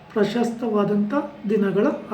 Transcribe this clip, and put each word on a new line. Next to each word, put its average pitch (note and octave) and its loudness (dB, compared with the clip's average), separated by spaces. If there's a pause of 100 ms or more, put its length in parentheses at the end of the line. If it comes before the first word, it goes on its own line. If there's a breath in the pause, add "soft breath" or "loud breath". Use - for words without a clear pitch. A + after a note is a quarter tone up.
(140)
ಪ್ರಶಸ್ತವಾದಂಥ G#3 0 (400)
ದಿನಗಳು G3 2 (220)